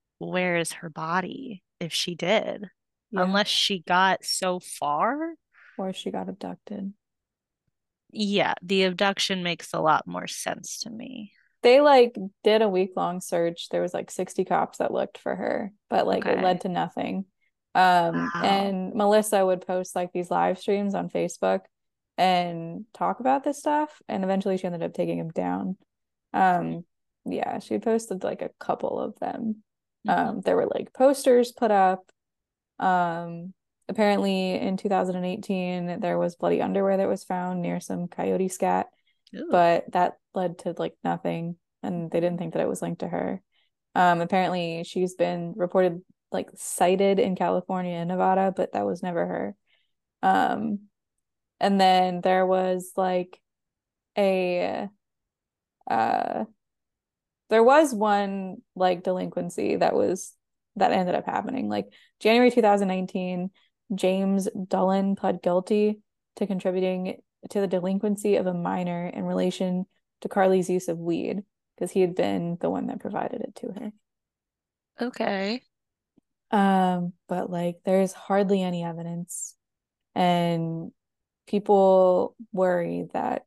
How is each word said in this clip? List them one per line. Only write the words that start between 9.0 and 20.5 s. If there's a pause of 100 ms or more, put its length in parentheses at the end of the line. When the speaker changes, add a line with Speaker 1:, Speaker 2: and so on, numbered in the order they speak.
Speaker 1:
makes
a
lot
more
sense
to
me. (300)
Speaker 2:
They,
like, (280)
did
a
week-long
search.
There
was,
like,
sixty
cops
that
looked
for
her, (160)
but,
like,
it
Speaker 1:
Okay.
Speaker 2:
led
to
nothing. (480)
Um,
Speaker 1:
Wow.
Speaker 2:
and
Melissa
would
post,
like,
these
live